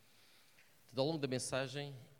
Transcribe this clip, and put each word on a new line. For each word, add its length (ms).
Portanto, 140
ao 80
longo 120
da 100
mensagem, 680